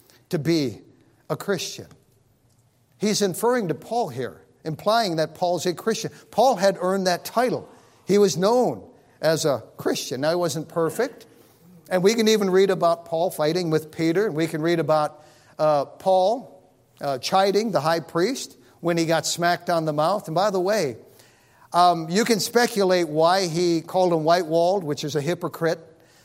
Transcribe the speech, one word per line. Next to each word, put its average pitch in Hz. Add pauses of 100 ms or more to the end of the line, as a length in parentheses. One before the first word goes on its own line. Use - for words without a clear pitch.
(300)
to 170
be 143 (500)
a 156
Christian." - (1120)
He's 208
inferring 233
to 254
Paul 233
here, 120 (240)
implying 190
that 156
Paul's 180
a 180
Christian. - (220)
Paul 240
had 185
earned 185
that 175
title. 208 (380)
He 196
was 190
known 190 (380)
as 156
a 135 (140)
Christian. -
Now, 151
he 170
wasn't 160
perfect. 170 (640)
And 185
we 196
can 220
even 202
read 190
about 170
Paul 165
fighting 160
with 156
Peter, 165
and 151
we 160
can 160
read 165
about, 151 (380)
uh, 151
Paul, 190 (380)
uh, 139
chiding 202
the 156
high 165
priest 185 (240)
when 170
he 165
got 156
smacked 170
on 165
the 156
mouth. 165
And 156
by 196
the 190
way, 180 (800)
um, 170
you 196
can 220
speculate 190
why 170
he 170
called 180
him 160
white-walled, 170
which 147
is 147
a 147
hypocrite. 170 (440)